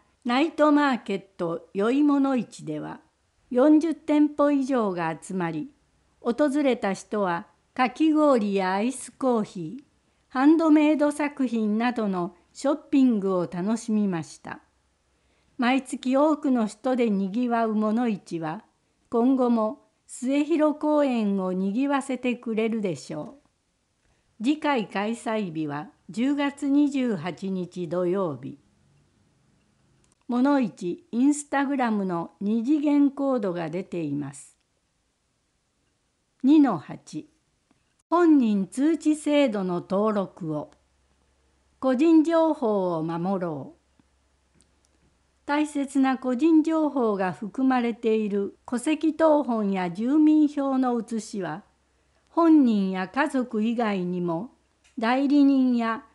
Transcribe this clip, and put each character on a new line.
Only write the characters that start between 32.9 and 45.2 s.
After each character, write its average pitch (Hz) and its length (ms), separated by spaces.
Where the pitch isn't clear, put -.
コ 277 260
ー 240 40
ド 196 120
が 170 180
出 180 120
て 180 200
い 147 120
ま 143 200
す。 - 220
二 302 180
の 240 180
八、 - 500
本 320 300
人 208 300
通 302 300
知 302 180
制 294 320
度 202 160
の 175 160
登 208 340
録 185 400
を。 147 160
個 262 160
人 320 260
情 320 320
報 202 420
を 156 60
守 170 400
ろ 160 300
う。 - 40